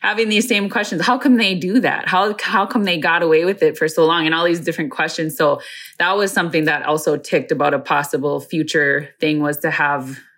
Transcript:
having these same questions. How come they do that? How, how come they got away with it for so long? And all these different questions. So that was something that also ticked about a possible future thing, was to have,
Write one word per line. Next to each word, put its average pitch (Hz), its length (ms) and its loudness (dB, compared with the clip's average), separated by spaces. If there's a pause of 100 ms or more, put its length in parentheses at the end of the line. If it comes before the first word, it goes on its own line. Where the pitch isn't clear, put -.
having 214 280 0
these 208 180 0
same 202 220 0
questions. 208 320 -4
How 247 160 2
come 262 180 4
they 196 200 2
do 185 260 -4
that? 143 260 -2
How, 190 320 2
how 202 260 0
come 202 200 -2
they 175 120 0
got 170 260 0
away 160 200 4
with 190 180 -2
it 156 160 4
for 160 120 0
so 160 160 4
long? 165 200 2
And 160 80 0
all 165 120 2
these 170 160 0
different 156 300 -4
questions. 156 440 -4
So 143 240 2 (380)
that 180 180 0
was 202 160 0
something 170 340 0
that 151 180 0
also 151 340 0
ticked 147 340 -2
about 147 220 2
a 135 60 0
possible 143 600 -2
future 147 680 0 (100)
thing, 151 220 0
was 147 160 0
to 160 140 -2
have, 139 460 -2 (200)